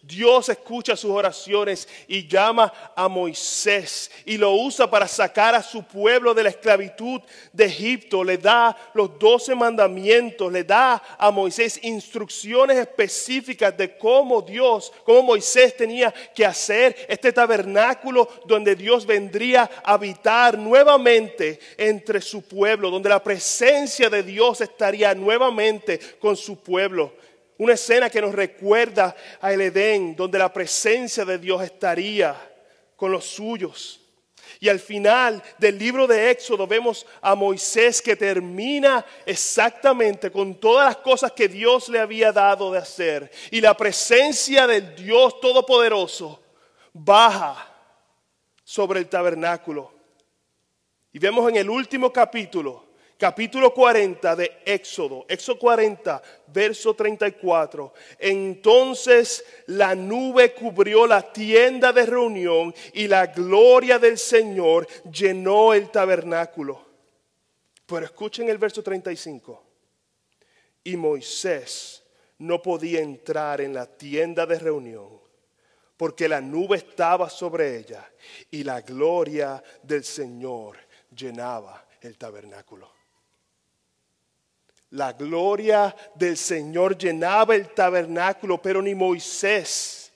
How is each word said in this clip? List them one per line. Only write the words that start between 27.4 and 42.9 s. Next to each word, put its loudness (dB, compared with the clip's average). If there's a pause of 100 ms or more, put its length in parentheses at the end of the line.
Una 4
escena 2
que -2
nos -4
recuerda 0 (240)
al -2
Edén, 0
donde -4
la 2
presencia -4
de -4
Dios -4
estaría -4 (600)
con -4
los -6
suyos. -12 (580)
Y 0
al 2
final 0 (160)
del 2
libro 0
de 4
Éxodo -2
vemos -2 (160)
a 2
Moisés 0
que 0
termina -2 (200)
exactamente 0
con -4
todas 4
las 0
cosas 0
que 0
Dios 0
le -2
había 2
dado 2
de -2
hacer. -6 (200)